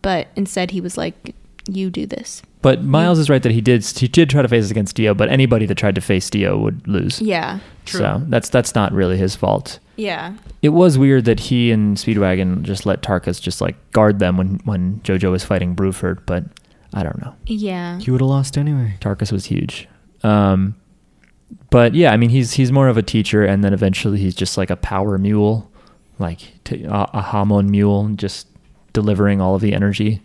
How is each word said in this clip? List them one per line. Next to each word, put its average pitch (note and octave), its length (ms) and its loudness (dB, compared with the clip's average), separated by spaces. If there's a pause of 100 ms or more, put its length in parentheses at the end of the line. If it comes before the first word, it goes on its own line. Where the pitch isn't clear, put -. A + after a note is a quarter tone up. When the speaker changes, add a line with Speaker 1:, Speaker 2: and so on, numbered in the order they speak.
Speaker 1:
But F3+ 340 -2
instead F#3 360 -4
he F#3 100 -6
was F3+ 160 -8
like, - 360 -8 (360)
"You F#3+ 200 -4
do - 160 -8
this." - 360 -12 (200)
Speaker 2:
But C#3 220 2
Miles D#3+ 360 2
Speaker 1:
You - 20 2
Speaker 2:
is D3 80 0
right C3 140 4
that B2 80 2
he A2+ 100 2
did, A#2 240 2
he - 240 -2
did E3 200 4
try C#3 120 4
to B2 80 2
face A#2 160 2
it G2 60 -4
against G#2 240 -2
Dio, G#2+ 180 2
but G#2 160 2
anybody A#2+ 380 2
that G2+ 80 0
tried G2+ 200 0
to F#2 60 -2
face F#2+ 280 0
Dio G2 280 0
would G#2+ 300 -2
lose. F#2+ 340 -2
Speaker 1:
Yeah. F#3+ 380 -4 (260)
Speaker 3:
True. - 140 -8
Speaker 2:
So G#2 280 -2
that's, A#2+ 220 -2
that's - 260 0
not G#2+ 160 0
really F#2 260 0
his F#2+ 180 0
fault. - 420 -4 (200)
Speaker 1:
Yeah. F#3+ 360 -6 (300)
Speaker 2:
It D3 60 4
was E3 280 6
weird C3+ 280 4
that A#2 140 2
he A#2+ 320 0
and G#2 240 2
Speedwagon F#2+ 680 0
just F#2+ 240 -6
let F#2+ 160 -2
Tarkus F2+ 360 -2
just, - 220 -6
like, F2+ 140 -4 (160)
guard G#2+ 260 4
them F2+ 180 2
when, F#2 300 -2
when F#2+ 360 -4
JoJo F#2+ 300 0
was F#2 120 -2
fighting F2+ 320 -2
Bruford, F#2 500 -4
but F2+ 180 -4 (500)
I G2 100 -4
don't - 180 -6
know. - 140 -16 (100)
Speaker 1:
Yeah. F#3 540 -6
Speaker 3:
He G#3 100 -6
would B2+ 100 0
have C3 100 2
lost C#3 280 -2
anyway. C#3 420 -2
Speaker 2:
Tarkus G2+ 320 -4
was F#2+ 140 -4
huge. - 420 -6 (360)
Um, G2+ 500 2 (960)
but A#2+ 240 4
yeah, D3+ 180 4
I G#2+ 60 4
mean, A#2 140 4
he's, B2 220 2
he's B2+ 180 2
more C#3 160 4
of A#2 100 4
a G#2+ 60 0
teacher, G#2+ 420 2
and G2 180 2
then G2 120 2
eventually G2+ 420 0
he's F#2+ 180 0
just, - 220 -4
like, F#2+ 140 -2
a F2+ 40 0
power G2 440 -2
mule, G#2 520 0 (460)
like, E2+ 220 -6 (240)
t-, - 200 -8
a, G2+ 300 -2
a G#2 80 -4
Hamon G2+ 480 0
mule, G2+ 460 2
just - 320 -8 (440)
delivering G2+ 480 2
all F#2+ 140 2
of G2 80 0
the G#2 120 2
energy G2+ 520 0